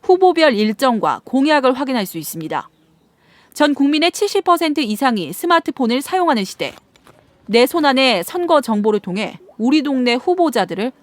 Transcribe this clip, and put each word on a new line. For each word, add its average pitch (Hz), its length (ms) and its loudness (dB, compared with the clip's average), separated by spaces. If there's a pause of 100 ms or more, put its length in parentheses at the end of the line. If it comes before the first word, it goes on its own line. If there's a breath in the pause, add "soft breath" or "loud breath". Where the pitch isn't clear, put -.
후보별 349 500 4
일정과 214 680 0
공약을 269 500 2
확인할 254 320 -4
수 170 120 -12
있습니다. 160 520 -8 (840 soft breath)
전 294 200 2
국민의 294 380 2
칠십 403 320 -2
퍼센트 330 380 0
이상이 214 520 -2
스마트폰을 285 680 0
사용하는 320 420 0
시대, 147 300 -8 (720)
내 233 200 4
손안의 262 600 0
선거 339 360 0
정보를 214 380 0
통해 196 400 -8 (180)
우리 269 240 2
동네 254 340 0
후보자들을 254 760 -2 (120)